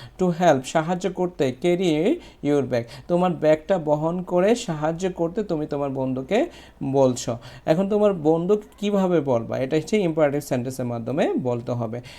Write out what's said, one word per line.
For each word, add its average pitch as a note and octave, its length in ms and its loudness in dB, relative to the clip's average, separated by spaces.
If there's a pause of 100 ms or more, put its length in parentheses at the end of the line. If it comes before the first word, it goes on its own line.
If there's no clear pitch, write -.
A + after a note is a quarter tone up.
(180)
to F#3 60 0
help, E3 400 2
সাহায্য F3 460 -2
করতে, F3 520 -2
carry F3 520 2 (360)
your C#3+ 120 2 (100)
bag, A#2+ 100 0 (260)
তোমার F3 220 2
ব্যাগটা D#3 480 2
বহন D#3 440 -2
করে F3+ 320 2
সাহায্য E3 560 -4
করতে F3 320 -4
তুমি D#3 240 -2
তোমার C#3+ 240 -4
বন্ধুকে C3 560 -2 (360)
বলছো। C3 560 2 (380)
এখন G3 120 0
তোমার G#3 260 4
বন্ধু E3+ 480 2 (160)
কিভাবে F#3+ 420 2
বলবা? A#2 380 -2
এটা C3 180 -2
হচ্ছে D#3 220 0
ইম্পারেটিভ D#3 420 2
সেন্টেন্সের C3 440 -4
মাধ্যমে B2 500 -2
বলতে B2 380 -2
হবে। A#2+ 280 -4 (180)